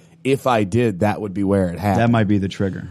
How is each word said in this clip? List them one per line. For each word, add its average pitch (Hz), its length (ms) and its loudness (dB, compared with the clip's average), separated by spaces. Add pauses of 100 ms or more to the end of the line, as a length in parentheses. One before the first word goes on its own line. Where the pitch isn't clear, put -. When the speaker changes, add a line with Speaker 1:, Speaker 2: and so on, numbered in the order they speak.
(240)
Speaker 1:
if 135 240 0
I 113 160 2
did, 107 360 0
that 104 200 0
would 101 140 -8
be 101 100 -2
where 95 240 2
it 85 100 -8
happened. 101 240 0
Speaker 2:
That 117 80 2
might 113 180 2
be 104 100 4
the 95 100 -2
trigger, 90 420 -6